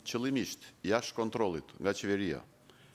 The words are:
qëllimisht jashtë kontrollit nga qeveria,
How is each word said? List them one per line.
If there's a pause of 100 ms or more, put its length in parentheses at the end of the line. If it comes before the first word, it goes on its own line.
qëllimisht (200)
jashtë
kontrollit
nga
qeveria, (540)